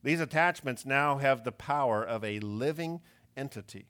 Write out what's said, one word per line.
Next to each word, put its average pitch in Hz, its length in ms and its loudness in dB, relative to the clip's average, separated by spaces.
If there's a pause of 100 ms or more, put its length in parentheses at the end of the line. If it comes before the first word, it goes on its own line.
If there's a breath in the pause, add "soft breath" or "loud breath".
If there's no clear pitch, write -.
These 165 180 2
attachments 156 640 0
now 139 340 2
have 135 240 4
the 123 100 -4
power 131 520 0
of 110 180 -4
a 104 180 -4
living 151 600 -4 (360 soft breath)
entity. 113 540 -12